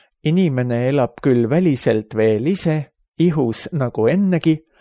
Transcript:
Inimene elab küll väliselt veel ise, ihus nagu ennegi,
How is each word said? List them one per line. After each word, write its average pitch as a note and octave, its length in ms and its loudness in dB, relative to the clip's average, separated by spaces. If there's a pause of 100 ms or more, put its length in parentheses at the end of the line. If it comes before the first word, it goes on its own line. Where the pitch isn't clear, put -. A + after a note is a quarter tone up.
(240)
Inimene B2+ 640 0
elab C3 340 -2
küll A#2+ 280 2
väliselt C3 640 0
veel A2 300 2
ise, D#3+ 460 -2 (260)
ihus D3+ 540 0
nagu A#2+ 340 -2
ennegi, E3+ 500 2 (240)